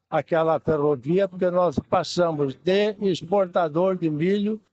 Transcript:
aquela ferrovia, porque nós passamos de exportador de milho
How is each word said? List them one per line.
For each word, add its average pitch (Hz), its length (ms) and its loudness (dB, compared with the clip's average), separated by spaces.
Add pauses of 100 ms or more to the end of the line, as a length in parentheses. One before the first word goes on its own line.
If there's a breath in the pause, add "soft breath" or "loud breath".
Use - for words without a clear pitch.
aquela 160 500 0
ferrovia, 151 680 0
porque 185 220 -2
nós 175 300 0
passamos 160 760 -2
de 202 460 0
exportador 180 960 0
de 170 140 -2
milho 202 520 -2 (120)